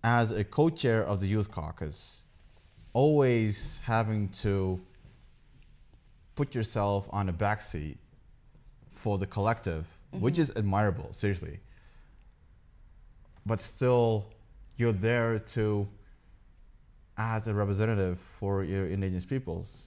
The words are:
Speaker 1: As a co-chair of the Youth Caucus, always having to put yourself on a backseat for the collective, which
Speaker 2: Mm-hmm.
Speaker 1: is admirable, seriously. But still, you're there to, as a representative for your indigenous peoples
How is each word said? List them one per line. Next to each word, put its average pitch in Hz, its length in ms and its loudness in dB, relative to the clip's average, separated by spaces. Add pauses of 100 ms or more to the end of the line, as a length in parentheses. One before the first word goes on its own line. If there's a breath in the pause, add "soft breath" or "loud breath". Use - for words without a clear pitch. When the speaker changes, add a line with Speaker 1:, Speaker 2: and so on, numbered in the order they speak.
Speaker 1:
As 117 300 4
a 107 100 0
co-chair 143 600 2
of 101 160 0
the 98 80 -2
Youth 104 240 0
Caucus, - 720 -10 (720)
always 127 920 4
having 110 460 0 (120)
to 95 380 0 (1500)
put 143 200 -4
yourself 101 580 0
on 98 160 0
a 90 40 -2
backseat 82 680 -4 (920)
for 104 280 -4
the 95 80 -2
collective, 95 600 -2 (240)
which 147 240 0
Speaker 2:
Mm-hmm. 170 80 2
Speaker 1:
is 143 140 0
admirable, 101 560 0
seriously. 87 480 -4 (1900 soft breath)
But 107 140 0
still, 117 680 2 (500)
you're 117 160 2
there 113 460 2
to, 104 500 0 (1300 soft breath)
as 113 320 -2
a 104 60 0
representative 101 640 2
for 98 460 -4
your 95 220 -2
indigenous 92 400 -2
peoples 92 600 -6